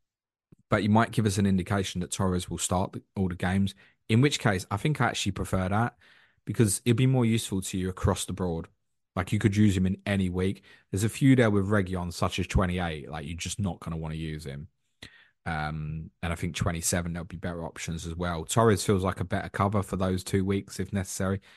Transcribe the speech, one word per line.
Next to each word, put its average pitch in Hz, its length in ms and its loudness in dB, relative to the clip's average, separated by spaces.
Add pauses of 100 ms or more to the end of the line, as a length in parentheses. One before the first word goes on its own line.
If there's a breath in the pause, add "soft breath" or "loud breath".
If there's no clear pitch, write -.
(680)
But 107 140 4
you 107 60 2
might 110 220 6
give 110 160 0
us 98 120 0
an 101 80 4
indication 95 560 0
that - 100 -10
Torres 90 360 0
will 85 100 -6
start - 340 0
the, - 100 -12 (140)
all 95 120 2
the 87 60 -4
games, 95 400 0 (340 soft breath)
in 110 120 6
which 139 180 4
case 98 320 0
I 104 60 0
think 151 240 0
I 131 60 4
actually - 260 -2
prefer 92 360 -2
that 107 280 0 (480 soft breath)
because 107 400 2
it'd 120 120 4
be 131 100 4
more 131 180 4
useful 113 360 0
to - 160 -6
you 92 120 -2
across - 360 0
the - 80 -6
board. 87 360 -4 (480)
Like, 92 160 -2
you 107 60 2
could 101 160 2
use 104 220 6
him 92 80 4
in 92 220 0
any 95 240 0
week. 92 340 -2 (260 soft breath)
There's 98 140 -2
a 113 60 2
few 135 260 6
there 117 140 6
with 98 180 2
Reguilon, 92 440 0
such - 260 -2
as 92 80 -2
twenty-eight. 87 640 0
Like, 76 160 -10
you're 82 100 -8
just 87 220 -8
not 92 220 -4
gonna 82 180 -6
wanna 80 160 -6
use 78 320 -6
him. 71 220 -12 (760 loud breath)
Um, 78 680 -6 (120)
and 85 100 -2
I 85 40 -6
think 85 180 -4
twenty-seven, 85 580 -2
there'll 85 140 -8
be 87 100 -12
better 85 300 -8
options 82 400 -8
as 82 80 -8
well. 85 300 -4
Torres 113 400 4
feels 95 200 2
like 92 160 -2
a 90 40 -4
better 92 260 -4
cover 101 320 0
for - 140 -6
those 95 280 -2
two 98 200 0
weeks 98 360 -4
if 92 120 -8
necessary. 98 500 -4 (140 loud breath)